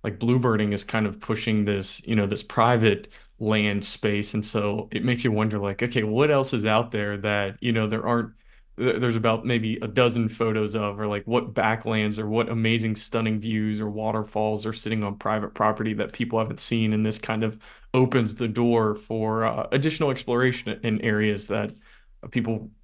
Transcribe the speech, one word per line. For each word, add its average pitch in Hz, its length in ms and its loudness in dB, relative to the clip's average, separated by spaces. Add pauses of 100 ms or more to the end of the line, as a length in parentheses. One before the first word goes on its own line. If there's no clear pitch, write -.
like, 101 160 -6
Bluebirding 117 540 2
is 101 100 -2
kind 110 240 -2
of - 140 -6
pushing 107 440 0
this, 101 400 -4
you 113 120 0
know, 101 100 4
this 98 160 -2
private 113 640 4 (300)
land 104 460 0
space. 104 500 -2
And 104 100 -2
so 104 460 -2
it - 140 -4
makes 123 180 0
you 123 80 2
wonder, 107 280 2
like, 101 240 -2
okay, 120 200 0
what 117 280 2
else 135 220 2
is 110 140 0
out 110 240 2
there 104 280 -4
that, 101 420 -2
you 120 100 -2
know, 110 160 2
there 110 200 -2
aren't, 117 260 0 (460)
th-, 123 180 2
there's 117 200 2
about 113 280 2
maybe 113 380 0
a 117 60 -6
dozen 120 420 4
photos 110 440 0
of, 104 240 -2
or, 107 80 -2
like, 104 200 -4
what 120 260 0
backlands 110 680 0
or 107 80 -4
what 110 220 0
amazing 113 480 0
stunning 110 440 -2
views 107 380 -2
or 107 120 -4
waterfalls 107 760 -2
are 110 80 -2
sitting 107 320 -2
on 101 120 -4
private 104 360 -2
property 107 400 0
that 104 220 -4
people 117 240 -2
haven't 110 220 -4
seen. 110 340 0
And 107 100 2
this 107 140 -2
kind 110 260 -2
of 110 140 -4 (340)
opens 127 440 4
the 120 120 -2
door 113 480 2
for, 110 480 -2
uh, - 260 0
additional 151 400 0
exploration 123 720 0
in 110 200 0
areas 107 460 0
that 104 260 -2 (560)
people 113 400 -2 (140)